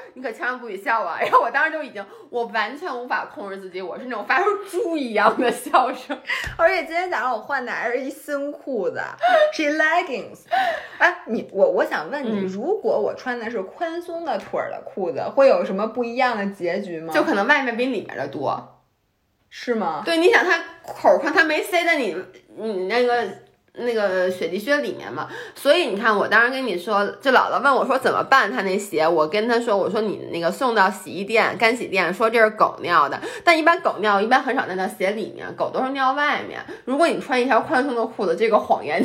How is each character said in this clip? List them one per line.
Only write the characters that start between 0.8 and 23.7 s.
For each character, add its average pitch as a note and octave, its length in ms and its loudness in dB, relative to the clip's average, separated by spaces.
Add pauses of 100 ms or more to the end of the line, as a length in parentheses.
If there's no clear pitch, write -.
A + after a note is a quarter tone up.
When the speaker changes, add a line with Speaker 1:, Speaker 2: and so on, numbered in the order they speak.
Speaker 1:
我 F#3+ 60 -4
啊， D#3+ 140 -6
然 - 100 -2
后 - 100 6
我 A#3+ 100 0
当 C#4 140 2
时 D#4+ 80 -2
就 D#4 100 -6
已 B3 80 -12
经， G3 140 -12 (240)
我 A#3+ 180 -6
完 G#3+ 300 -4
全 D4+ 180 -10
无 B3 120 -10
法 A3 180 -4
控 - 240 -14
制 G3 100 -12
自 F#3+ 120 -16
己， F3+ 100 -10
我 F3+ 180 -10
是 A#3 60 -14
那 B3 100 -12
种 G#3 120 -8
发 E4+ 140 2
出 G4+ 140 2 (100)
猪 E4+ 320 -4
一 A#3+ 180 -4
样 G#3+ 260 4
的 A#3+ 100 2
笑 - 420 2
声。 - 260 -8 (380)
Speaker 2:
而 E4 120 4
且 F4+ 160 0
今 B3+ 40 -12
天 F4 220 -4
早 C#4 80 -2
上 B3 140 -2
我 A3 60 -4
换 B3+ 260 -4
的 A3+ 80 -8
还 G3 180 -4
是 B3 80 -2
一 C4+ 120 -6
新 C#4+ 420 -6
裤 A#3 380 -4
子， - 100 -6 (520)
是 D#4+ 100 -4
一 D4 80 0
leggings。 D#4 680 0 (580)
哎， F4 280 2
你， A3+ 260 -4
我， F#3+ 180 4
我 C4 140 2
想 E3 260 -4
问 C#4+ 140 -6
你， G#3+ 160 -4
Speaker 1:
嗯。 F#3 60 -2
Speaker 2:
如 B3 320 -4
果 G#3+ 220 0
我 - 140 -2
穿 A#3+ 240 -8
的 A3+ 120 -8
是 G#3+ 120 -6
宽 E4+ 400 -8
松 E4+ 220 -10
的 B3 140 -4
腿 - 200 -6
儿 - 120 -6
的 G1+ 140 -10
裤 F3 260 -6
子， B2+ 120 -6 (120)
会 C4+ 140 6
有 F#3+ 160 4
什 G#3 100 -4
么 G#3 120 -2
不 A#3+ 180 -6
一 A#3 120 -6
样 B3 200 2
的 G3+ 100 -4
结 F3+ 340 -4
局 E3+ 200 -10
吗？ E3 120 -8
Speaker 1:
就 D4 100 2
可 D4+ 120 0
能 G3+ 120 0
外 C#4+ 160 4
面 A#3+ 140 -4
比 B3 100 0
里 B3 180 -4
面 - 120 -12
的 C3+ 120 -6
多。 - 520 -6 (680)
Speaker 2:
是 - 260 -4
吗？ F3+ 300 -2
Speaker 1:
对， E4 140 0
你 F4+ 120 6
想 B3 140 6
它 F4 140 2 (340)
口 - 160 2
儿 - 100 8
宽， D4+ 140 -2
它 D#4+ 120 4
没 D#4 180 0
塞 F4 220 0
在 E4 120 2
你， G3 200 -2 (400)
你 F#3+ 300 -4
那 A#3+ 200 2
个， A#3+ 180 2 (480)